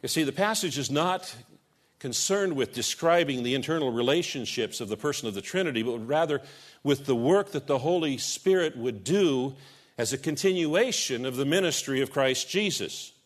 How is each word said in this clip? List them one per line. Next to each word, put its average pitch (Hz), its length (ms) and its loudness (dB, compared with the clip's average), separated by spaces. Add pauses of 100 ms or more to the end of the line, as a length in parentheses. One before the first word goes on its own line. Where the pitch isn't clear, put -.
You 131 80 -6
see, 160 140 2
the 135 100 0
passage 196 440 0
is 131 140 -4
not 175 440 0 (640)
concerned 180 580 0
with 123 160 0
describing 147 720 2
the 123 120 0
internal 147 340 0
relationships 123 920 -2
of 104 80 -8
the 107 80 -4
person 139 320 -4
of 98 60 -6
the 98 60 -6
Trinity, 156 420 -2
but 117 160 -2
rather 143 420 0 (420)
with 139 220 2
the 135 100 4
work 160 380 2
that 139 120 -4
the 139 120 2
Holy 151 400 0
Spirit 180 580 0
would 117 300 -4
do 139 500 2 (420)
as 117 140 0
a 135 60 -2
continuation 165 1080 0
of 127 120 -4
the 135 80 0
ministry 151 560 2
of 135 100 -2
Christ 131 380 0
Jesus 180 640 -2 (120)